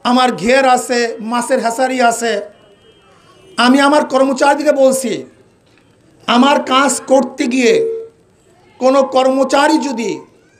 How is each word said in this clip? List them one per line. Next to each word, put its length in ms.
আমার 280
ঘের 360
আছে, 520
মাছের 400
হ্যাচারি 420
আছে। 400
আমি 240
আমার 240
কর্মচারীদেরকে 760
বলছি, 440
আমার 360
কাজ 440
করতে 400
গিয়ে 600
কোনো 240
কর্মচারী 760
যদি 440